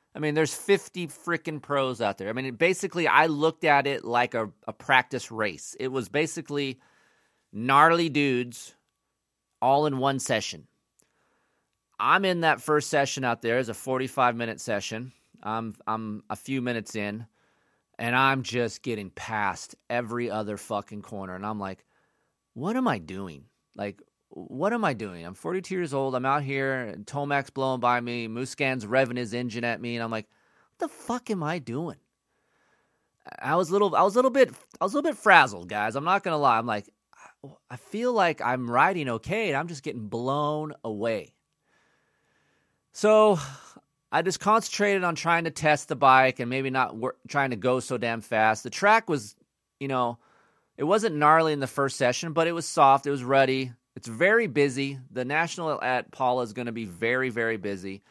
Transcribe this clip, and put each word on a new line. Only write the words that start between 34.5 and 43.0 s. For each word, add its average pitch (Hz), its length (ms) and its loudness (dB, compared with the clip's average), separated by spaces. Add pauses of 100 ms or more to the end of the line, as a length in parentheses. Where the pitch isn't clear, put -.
I - 40 -2
was 196 80 -2
a 277 40 -2
little 302 160 0
bit 220 40 -8
frazzled, 127 520 6
guys. 107 260 -2
I'm 139 80 -6
not 190 220 0
gonna 165 140 -2
lie. 123 200 4
I'm 117 80 -2
like, 107 240 -4 (800)
"I 127 60 -14
feel 240 360 -4
like 180 280 2
I'm 123 280 -2
riding 147 400 4
okay, 180 400 -4
and 139 80 0
I'm 165 120 -4
just 156 160 -14
getting 117 240 -8
blown 147 640 -2 (100)
away." 107 480 -4 (1700)
So 214 440 6 (720)